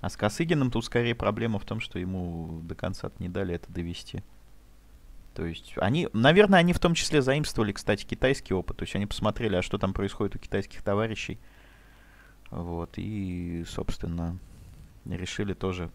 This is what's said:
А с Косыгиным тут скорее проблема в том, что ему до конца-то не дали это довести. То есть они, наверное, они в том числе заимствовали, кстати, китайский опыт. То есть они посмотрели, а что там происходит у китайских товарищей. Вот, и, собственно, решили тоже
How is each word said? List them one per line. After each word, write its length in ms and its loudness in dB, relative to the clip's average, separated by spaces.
А 80 -2
с 60 -8
Косыгиным 560 2
тут 140 0
скорее 300 2
проблема 440 0
в 60 -8
том, 160 -4
что 180 -6
ему 640 -4
до 120 -8
конца-то 440 -6
не 100 -4
дали 260 -2
это 160 -8
довести. 520 -6
То 120 -4
есть 320 -8
они, 360 2
наверное, 460 8
они 140 6
в 60 2
том 140 6
числе 280 4
заимствовали, 500 2
кстати, 340 0
китайский 480 0
опыт. 240 -2
То 60 -4
есть 120 -6
они 120 0
посмотрели, 480 0
а 60 4
что 160 -2
там 160 0
происходит 420 -2
у 40 -4
китайских 440 -4
товарищей. 540 0
Вот, 460 -6
и, 680 -4
собственно, 680 -4
решили 480 -4
тоже 420 -2